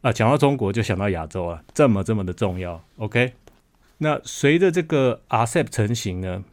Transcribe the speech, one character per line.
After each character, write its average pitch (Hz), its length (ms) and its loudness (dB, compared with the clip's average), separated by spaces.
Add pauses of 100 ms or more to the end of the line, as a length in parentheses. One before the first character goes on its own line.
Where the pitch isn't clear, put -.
啊， 127 120 0
讲 113 160 2
到 139 100 4
中 139 180 4
国 101 160 -2
就 113 100 -2
想 95 160 -2
到 101 120 0
亚 82 160 -4
洲 90 180 -6
啊， 85 180 -8 (120)
这 147 140 4
么 98 140 2
这 110 140 -2
么 98 100 -4
的 90 60 -4
重 90 260 -2
要。 87 240 -8 (140)
OK， 117 380 -2 (640)
那 151 260 0
随 147 340 2
着 185 120 4
这 175 120 0
个 135 460 0
R 117 180 2
C 156 140 0
E - 20 0
P - 80 -4
成 110 240 0
型 92 260 -6
呢 92 320 -6